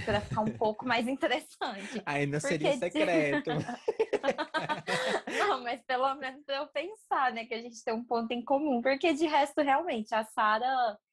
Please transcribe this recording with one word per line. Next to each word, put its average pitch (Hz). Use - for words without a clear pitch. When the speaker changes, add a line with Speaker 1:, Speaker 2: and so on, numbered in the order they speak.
Speaker 1:
pra 208
ficar -
um 220
Speaker 2:
<laughs> 220
Speaker 1:
pouco 214
mais 233
interessante. 247
Speaker 2:
Aí 143
não 143
seria 165
Speaker 1:
Porque 285
de- 247
Speaker 2:
secreto. 294
Speaker 1:
<laughs> -
Não, 262
mas 240
pelo 262
menos 269
pra 277
eu 285
pensar, 302
né, 226
que 233
a 226
gente 233
tem 226
um 233
ponto 233
em 240
comum. 277
Porque 269
de 311
resto, 302
realmente, 277
a 220
Sarah, 226